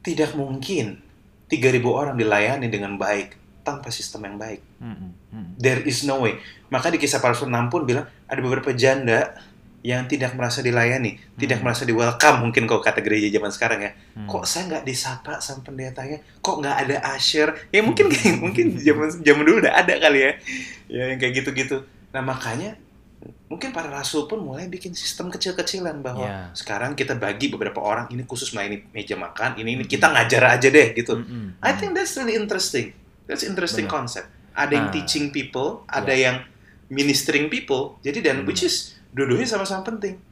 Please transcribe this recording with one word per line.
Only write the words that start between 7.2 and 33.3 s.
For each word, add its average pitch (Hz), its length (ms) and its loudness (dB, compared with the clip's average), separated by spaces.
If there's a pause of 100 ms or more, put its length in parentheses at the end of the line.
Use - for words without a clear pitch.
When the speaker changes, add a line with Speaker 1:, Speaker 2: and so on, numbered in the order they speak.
Speaker 1:
Rasul 127 160 -4
enam 120 180 0
pun 160 160 0
bilang, 123 240 0 (160)
ada 135 160 -6
beberapa 131 320 -2
janda 127 640 4 (440)
yang 127 260 -4
tidak 127 280 -2
merasa 123 260 -4
dilayani, 123 560 2 (200)
tidak 127 200 0
Speaker 2:
Hmm. 110 100 -4
Speaker 1:
merasa 120 180 0
di 123 80 2
welcome, 120 500 6
mungkin 117 240 2
kalau 110 140 2
kata 113 200 2
gereja 104 320 2
zaman 104 180 0
sekarang 113 320 -2
ya. 101 100 -6 (220)
Speaker 2:
Hmm. 107 140 -12
Speaker 1:
"Kok 104 160 -6
saya 170 240 -4
nggak 156 160 -6
disapa 127 560 -6
sama 131 240 -10
pendetanya? 131 560 -10 (200)
Kok - 180 0
nggak 139 260 0
ada 135 120 0 (160)
usher?" 151 380 2 (200)
Ya 202 120 4
mungkin 320 260 6
Speaker 2:
Hmm. 226 320 4
Speaker 1:
<laughs> - 40 -4
mungkin 349 220 2 (100)
zaman, 151 320 4 (100)
zaman 147 260 6
dulu 185 160 8
udah - 160 4
ada 180 200 4
kali 147 260 6
ya. 135 100 4 (560)
Ya, 123 200 -4
yang 131 100 -4
kayak 123 200 0
gitu-gitu. 135 420 -2 (320)
Nah, 131 100 -4
makanya 131 540 -6 (720)
mungkin 247 260 -10
para 165 180 -8
rasul 139 360 -4
pun 220 160 -6
mulai 151 260 -10
bikin 180 240 -12
sistem - 360 -8
kecil-kecilan 180 760 -4
bahwa 127 220 -6
Speaker 2:
Ya. 98 160 -6 (120)
Speaker 1:
sekarang 110 420 -6
kita 135 220 -2
bagi 107 320 -2
beberapa 98 320 -4
orang, 113 300 -2
ini 123 140 -8
khusus 123 280 -8
melayani 104 380 -6
meja 104 260 -6
makan, 104 400 -4
ini, 113 180 -4
ini 127 120 -4
Speaker 2:
Hmm. - 60 -6
Speaker 1:
kita 135 180 4
ngajar 120 400 4
aja 127 180 6
deh 135 260 10
gitu. 117 220 -2
Speaker 2:
Hmm, 117 80 -6
hmm, 113 240 -10 (100)
Speaker 1:
I 262 140 0
Speaker 2:
hmm. - 60 -2
Speaker 1:
think 403 160 -4
that's 359 220 -2
really 233 200 -2
interesting. 196 560 -2 (320)
That's - 200 -6